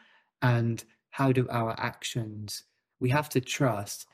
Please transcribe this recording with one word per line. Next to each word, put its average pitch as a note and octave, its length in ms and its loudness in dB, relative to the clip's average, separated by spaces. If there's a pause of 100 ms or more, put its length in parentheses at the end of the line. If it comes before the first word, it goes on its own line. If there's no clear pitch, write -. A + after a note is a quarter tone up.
(420)
and A#2 420 2 (280)
how C3+ 200 2
do B2+ 180 2
our A2+ 300 -2
actions, G#2+ 840 -6 (360)
we B2+ 100 2
have D3 200 2
to B2+ 120 2
trust - 720 -2